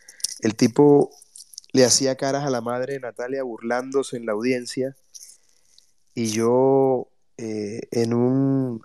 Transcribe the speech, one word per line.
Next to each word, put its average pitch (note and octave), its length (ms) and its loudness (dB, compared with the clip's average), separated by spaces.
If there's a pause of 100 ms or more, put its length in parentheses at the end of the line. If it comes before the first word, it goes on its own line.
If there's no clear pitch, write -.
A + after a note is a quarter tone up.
(400)
El G#2+ 160 0
tipo C#3+ 540 6 (600)
le C3 120 6
hacía C3 320 2
caras C#3 280 -2
a C#3 60 -2
la A#2+ 120 -2
madre B2 320 -6
de C3+ 60 -10
Natalia B2 420 -8
burlándose B2+ 760 -4
en A#2 80 -10
la A2 80 -4
audiencia B2 640 -4 (1160)
y A2+ 160 -2
yo, B2+ 800 2 (280)
eh, G#2+ 440 -8 (100)
en A#2 240 0
un C3 720 0